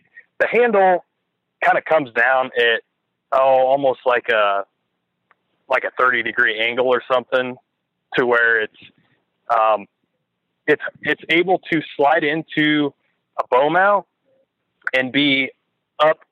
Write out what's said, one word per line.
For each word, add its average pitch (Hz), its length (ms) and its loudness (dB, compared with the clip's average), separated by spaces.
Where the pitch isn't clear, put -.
the - 100 0
handle 196 580 2
kinda 143 160 2
comes 151 320 -2
down 127 460 0
at, 117 240 0
oh, 131 340 2
almost 135 380 0
like 120 240 -2
a, 101 380 0
like 127 180 -2
a 120 140 -6
thirty 123 240 0
degree 113 380 -2
angle 120 280 -2
or 123 220 0
something, 127 460 -2
to 131 80 2
where 117 340 2
it's, - 160 -8
um, 110 380 0
it's, 147 160 0
it's 147 300 -6
able 175 280 0
to 160 80 -2
slide 151 260 2
into 151 720 -2
a - 100 -8
bow 139 200 2
mount 190 340 2
and 131 180 -2
be 135 400 0
up 156 200 2